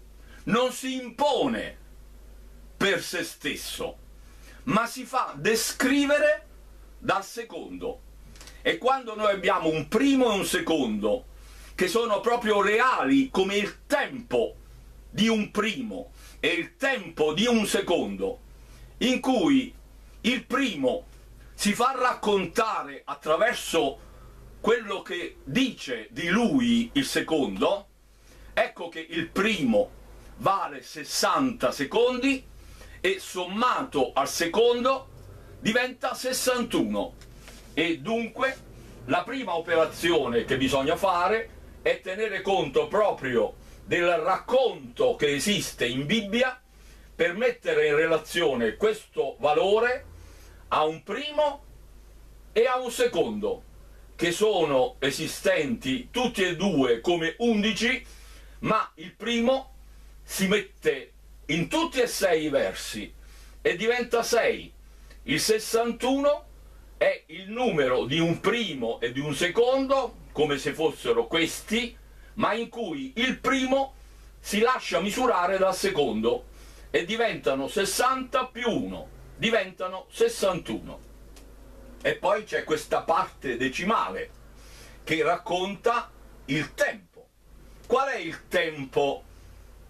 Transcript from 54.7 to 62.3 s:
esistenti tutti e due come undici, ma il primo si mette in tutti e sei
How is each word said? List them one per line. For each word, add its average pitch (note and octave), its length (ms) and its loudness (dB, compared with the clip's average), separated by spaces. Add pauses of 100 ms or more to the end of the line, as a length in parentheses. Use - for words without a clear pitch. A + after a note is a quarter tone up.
esistenti C#3 1120 -2
tutti A#3+ 340 -2
e F3+ 100 -2
due D#3 460 2
come E3+ 380 0
undici, A3 680 0 (560)
ma A3 360 0
il F3+ 180 -16
primo A#3 600 0 (480)
si - 240 -2
mette D#3 640 -2 (340)
in E3 220 -2
tutti D#4+ 320 0
e A3+ 60 4
sei E3+ 380 2